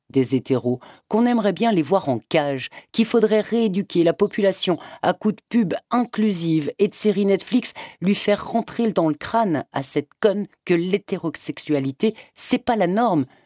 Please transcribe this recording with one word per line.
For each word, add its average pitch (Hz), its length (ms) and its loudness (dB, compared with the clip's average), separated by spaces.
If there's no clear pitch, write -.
des 131 260 2
hétéros, 123 440 0
qu'on 226 180 2
aimerait 226 280 2
bien 214 180 0
les 180 100 4
voir 156 280 0
en 120 100 -2
cage, 143 500 -2
qu'il 226 140 0
faudrait 214 360 2
rééduquer 202 640 0
la 165 100 4
population 190 640 0
à 180 120 2
coups 214 220 -2
de - 120 -18
pub 220 260 0
inclusive 175 920 0
et 202 80 4
de - 60 -10
séries 202 320 0
Netflix, 196 480 0
lui 190 140 2
faire 202 300 0
rentrer 226 460 -2
dans 165 160 2
le 151 80 0
crâne 202 560 -2
à 139 120 -6
cette - 260 -4
conne 202 280 2
que 180 80 0
l'hétérosexualité, 170 1400 -2
c'est - 240 -2
pas 247 180 -2
la 190 120 2
norme, 185 380 2